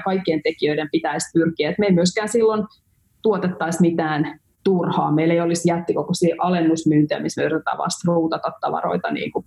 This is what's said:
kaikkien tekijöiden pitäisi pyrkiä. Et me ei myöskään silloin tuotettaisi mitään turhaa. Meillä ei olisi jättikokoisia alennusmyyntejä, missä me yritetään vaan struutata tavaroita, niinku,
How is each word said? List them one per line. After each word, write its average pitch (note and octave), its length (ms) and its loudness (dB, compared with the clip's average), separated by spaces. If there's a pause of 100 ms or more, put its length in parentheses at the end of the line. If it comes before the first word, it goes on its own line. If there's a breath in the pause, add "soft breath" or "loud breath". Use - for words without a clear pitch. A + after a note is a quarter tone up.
kaikkien F#3 380 0
tekijöiden D#3 480 -2
pitäisi D#3+ 420 -2
pyrkiä. E3 360 0
Et F#3 80 -4
me G#3 80 2
ei G3 80 4
myöskään F#3 360 2
silloin A3 340 2 (580 soft breath)
tuotettaisi F3+ 600 0
mitään E3 580 2 (240)
turhaa. D#3 480 0
Meillä D#3+ 220 4
ei E3+ 80 2
olisi E3+ 280 0
jättikokoisia E3+ 680 0
alennusmyyntejä, D#3+ 840 2
missä D3+ 200 -6
me C#3+ 40 2
yritetään D3+ 320 -4
vaan D3 140 -4
struutata E3 600 -2 (100)
tavaroita, E3+ 500 -4
niinku, - 360 -6